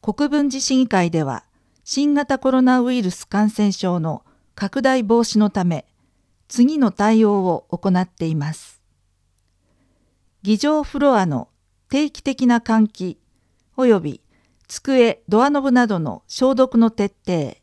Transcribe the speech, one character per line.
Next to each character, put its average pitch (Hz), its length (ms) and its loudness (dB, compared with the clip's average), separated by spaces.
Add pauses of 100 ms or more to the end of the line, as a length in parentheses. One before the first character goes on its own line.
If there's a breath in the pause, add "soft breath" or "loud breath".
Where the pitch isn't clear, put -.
国 277 260 -2
分 294 200 0
寺 269 120 -6
市 262 160 -2
議 262 100 2
会 180 240 0
で 160 120 -2
は、 131 220 -8 (380)
新 285 320 -2
型 277 240 -2
コ 269 140 0
ロ 262 100 2
ナ 254 180 4
ウ 247 140 -2
イ 240 80 -2
ル 180 80 -2
ス - 160 -16
感 208 240 0
染 208 220 -2
症 180 280 -4
の 156 220 -6 (320)
拡 220 280 -6
大 262 200 0
防 226 220 2
止 220 140 -2
の 208 120 2
た 190 140 -4
め、 165 220 -4 (600)
次 294 300 0
の 233 120 2
対 220 340 2
応 208 200 0
を 175 260 -4
行 180 180 -6
っ 180 200 0
て - 180 -8
い 160 80 -4
ま 151 180 -6
す。 - 280 -20 (1600)
議 208 140 2
場 302 260 0
フ 277 180 -8
ロ 269 180 4
ア 185 80 0
の 139 220 -6 (400)
定 285 220 -2
期 - 120 -20
的 254 240 -2
な 240 140 4
換 220 260 2
気、 180 320 -10 (580)
お 262 100 2
よ 208 140 4
び 151 200 -10 (500)
机、 254 580 0
ド 214 140 2
ア 285 80 2
ノ 285 120 -2
ブ 269 100 0
な 247 160 4
ど 196 100 -2
の 139 300 -8
消 262 260 0
毒 262 240 2
の 226 140 4
徹 202 200 -4 (140)
底 160 360 -4